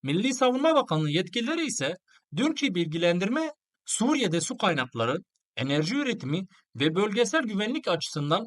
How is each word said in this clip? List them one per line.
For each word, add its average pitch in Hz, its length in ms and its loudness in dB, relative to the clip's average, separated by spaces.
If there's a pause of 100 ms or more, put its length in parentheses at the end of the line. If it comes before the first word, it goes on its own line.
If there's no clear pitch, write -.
Milli 196 320 0
Savunma 262 400 4
Bakanlığı 156 360 2
yetkilileri 247 560 -2
ise 151 280 -4 (420)
dünkü 277 380 0
bilgilendirme 175 760 0 (340)
Suriye'de 233 560 0
su - 160 -6
kaynakları, 131 640 0 (380)
enerji 156 400 0
üretimi 185 500 -2 (300)
ve 151 180 0
bölgesel 226 480 2
güvenlik 214 460 -2
açısından 165 580 -2